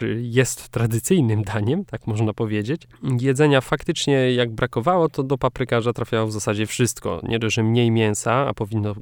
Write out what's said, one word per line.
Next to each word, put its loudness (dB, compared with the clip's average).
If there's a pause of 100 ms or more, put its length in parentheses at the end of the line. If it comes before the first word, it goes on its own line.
y, -2
jest 0
tradycyjnym 2
daniem, -2
tak -10
można 0
powiedzieć. -4 (320)
Jedzenia 4
faktycznie, 0
jak 0
brakowało, 0
to -4
do -2
paprykarza 0
trafiało -2
w -4
zasadzie -2
wszystko. -2
Nie -2
dość, -2
że 2
mniej 4
mięsa, 2
a -2
powinno -4